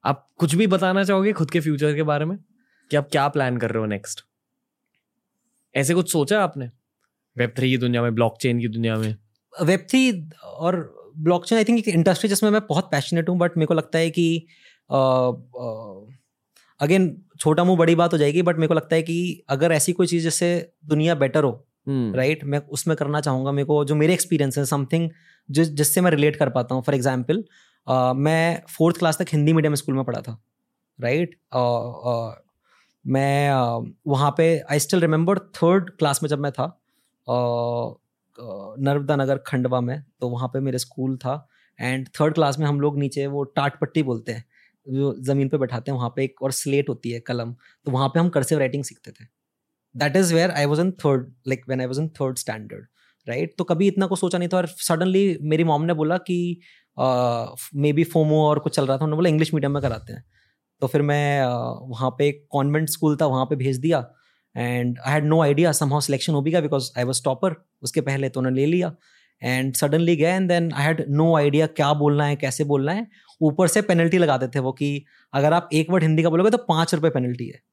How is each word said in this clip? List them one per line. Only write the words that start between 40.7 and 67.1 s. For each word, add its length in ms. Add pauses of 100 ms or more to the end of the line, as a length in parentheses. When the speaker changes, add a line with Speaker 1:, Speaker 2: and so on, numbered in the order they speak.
Speaker 2:
स्कूल 400
था। 300 (360)
And 240
थर्ड 260
क्लास 260
में 80
हम 140
लोग 180
नीचे 280
वो 160
टाट 360
पट्टी 240
बोलते 280
हैं, 140 (440)
जो 300
ज़मीन 300
पे 80
बैठाते 340
हैं, 60
वहाँ 180
पे 80
एक 180
और 100
स्लेट 380
होती 220
है, 80
कलम, 340 (320)
तो 60
वहाँ 160
पे 120
हम 100
कर्सिव 300
राइटिंग 240
सीखते 280
थे। 280 (580)
That 140
is 140
where 320
I 80
was 140
in 120
third, 300
like, 380 (100)
when 100
I 120
was 80
in 100 (120)
third 120
standard, 480 (480)
right? 180 (100)
तो 60
कभी 240
इतना 200
कुछ 120
सोचा 180
नहीं 120
था, 80
और 100
suddenly 760
मेरी 220
मॉम 200
ने 100
बोला 240
कि, 420 (400)
अ, 460 (320)
maybe 280
fomo 260
और 280
कुछ 160
चल 100
रहा 120
था, 80
उन्होंने 100
बोला, 140
"इंग्लिश 240
मीडियम 180
में 100
कराते 320
हैं।" 120 (560)
तो 60
फिर 140
मैं, 400
अ, 80 (320)
वहाँ 280
पे 180
एक 220
कॉन्वेंट 400
स्कूल 320
था, 40
वहाँ 200
पे 100
भेज 220
दिया। 340 (460)
And 360 (160)
I 100
had 140
no 100
idea, 260
somehow 320
selection 280
हो 120
भी 100
गया, 100
because 420
I 40
was 100